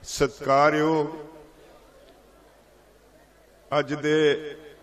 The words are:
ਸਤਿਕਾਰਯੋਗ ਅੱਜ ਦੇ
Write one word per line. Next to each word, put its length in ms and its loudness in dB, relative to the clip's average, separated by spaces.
ਸਤਿਕਾਰਯੋਗ 1040 0
ਅੱਜ 140 -4
ਦੇ 640 0